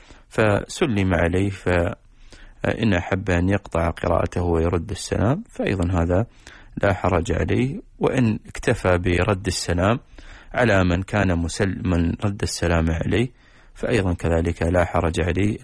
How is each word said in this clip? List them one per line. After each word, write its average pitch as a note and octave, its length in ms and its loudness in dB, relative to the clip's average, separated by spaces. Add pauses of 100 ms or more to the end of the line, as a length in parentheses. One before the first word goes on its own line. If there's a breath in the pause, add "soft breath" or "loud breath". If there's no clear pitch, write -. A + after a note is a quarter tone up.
(300 loud breath)
فسلم G#2 840 0
عليه، F2 360 2
فإن - 1400 -2
أحب F#2+ 360 -2
أن F2+ 200 2
يقطع E2+ 400 0
قراءته F2 540 0
ويرد E2+ 480 0
السلام A2+ 580 -2
فأيضا F#2 540 0
هذا F2+ 220 2 (580 loud breath)
لا G2 100 2
حرج F2+ 380 0
عليه، A#2 500 0 (180)
وإن A#2 480 2
اكتفى F#2+ 500 0
برد F#2 500 0
السلام F#2 520 0 (540 loud breath)
على G2+ 300 4
من F#2 200 0
كان F#2 360 0
مسل-، F#2+ 480 -4
من E2+ 260 2 (120)
رد G#2 160 -4
السلام E2 500 0
عليه D#2+ 380 0 (440 soft breath)
فأيضا F#2+ 400 0
كذلك E2+ 500 0
لا F2 220 2
حرج E2+ 360 0
عليه F#2 420 0